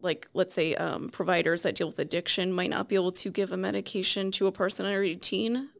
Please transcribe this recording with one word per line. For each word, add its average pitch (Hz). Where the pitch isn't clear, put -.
like, 160
let's 185
say, 160
um, 170
providers 170
that -
deal 165
with 156
addiction 175
might 180
not -
be 202
able 185
to 190
give 196
a 190
medication 190
to 196
a 185
person 190
under 196
eighteen, 208